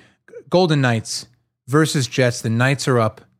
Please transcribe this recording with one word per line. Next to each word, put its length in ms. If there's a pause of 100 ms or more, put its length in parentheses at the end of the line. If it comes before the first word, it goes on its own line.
(480)
Golden 320
Knights 460 (420)
versus 380
Jets. 340
The 80
Knights 400
are 100
up 220 (200)